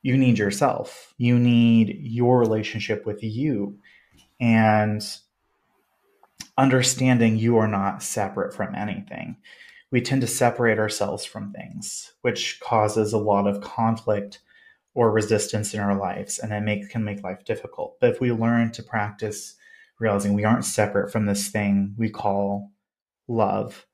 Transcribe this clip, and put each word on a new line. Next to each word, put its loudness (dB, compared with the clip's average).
you 2
need 4
yourself. -2
You 4
need 4
your 2
relationship -2
with -8
you -4
and 4
understanding 4
you 4
are 4
not -2
separate -4
from -6
anything. -10
We 2
tend -2
to -2
separate 0
ourselves -4
from -12
things, -14
which -4
causes 0
a 0
lot 2
of -2
conflict -4
or 4
resistance 0
in -4
our 0
lives, -6
and -8
it -4
make, -4
can -4
make -6
life -10
difficult. -8
But 4
if -4
we 0
learn 0
to -14
practice -6
realizing 0
we 0
aren't 2
separate 0
from 0
this -2
thing 0
we -2
call -2
love -2